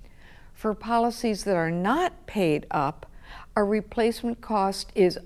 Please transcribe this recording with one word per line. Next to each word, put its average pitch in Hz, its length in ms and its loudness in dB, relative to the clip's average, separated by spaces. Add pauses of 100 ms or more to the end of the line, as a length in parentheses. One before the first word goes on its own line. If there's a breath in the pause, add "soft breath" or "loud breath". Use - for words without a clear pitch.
(540 loud breath)
For 220 200 -2
policies 233 680 0
that 196 120 2
are 165 140 2
not 220 560 0
paid 160 440 2
up, 147 340 -2 (500 loud breath)
a 208 80 2
replacement 220 800 0
cost 196 540 -2
is 180 320 4